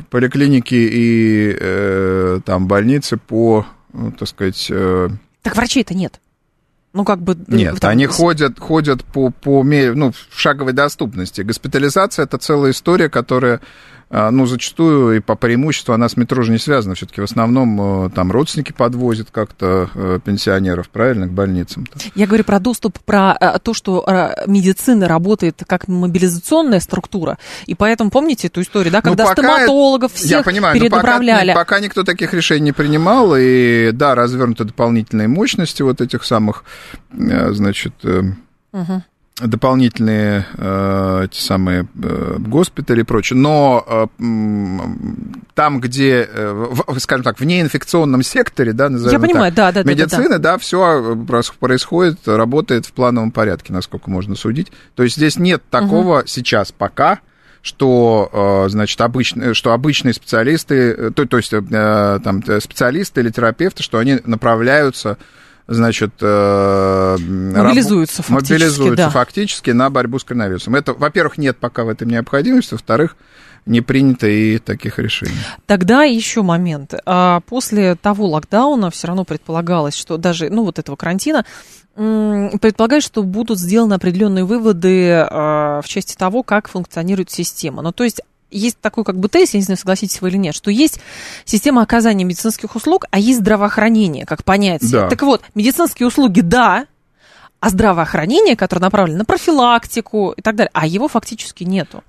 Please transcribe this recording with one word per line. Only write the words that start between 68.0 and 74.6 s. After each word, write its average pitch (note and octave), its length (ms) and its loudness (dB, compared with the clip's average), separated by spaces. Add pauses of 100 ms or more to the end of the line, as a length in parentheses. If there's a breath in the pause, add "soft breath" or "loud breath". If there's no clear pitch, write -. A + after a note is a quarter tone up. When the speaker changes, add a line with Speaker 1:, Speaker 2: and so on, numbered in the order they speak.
Speaker 2:
фактически, C3+ 300 0
Speaker 1:
мобилизуются D3 520 2
Speaker 2:
да. D3+ 60 2
Speaker 1:
фактически C#3+ 600 -2
на B2 180 4
борьбу B2+ 300 -2
с - 40 -12
коронавирусом. G#2+ 520 -4
Это, C#3 180 -2
во-первых, D3 440 -2
нет C#3 200 -2
пока A#2+ 260 -6
в A2+ 60 -4
этом A#2 200 -4
необходимости, D3 640 0
во-вторых, A#2+ 420 0 (520 soft breath)
не A#2 140 2
принято C3 460 2
и A2 300 2
таких A2 400 -8